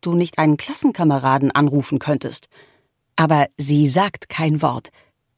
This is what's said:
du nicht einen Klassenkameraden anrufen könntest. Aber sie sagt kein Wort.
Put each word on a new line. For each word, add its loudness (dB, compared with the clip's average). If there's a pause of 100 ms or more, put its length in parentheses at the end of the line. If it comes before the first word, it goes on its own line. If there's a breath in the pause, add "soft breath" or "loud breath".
du -4
nicht -2
einen 4
Klassenkameraden 0
anrufen 0
könntest. -6 (640 soft breath)
Aber 2 (100)
sie 2
sagt -2
kein -2
Wort. -4 (480 soft breath)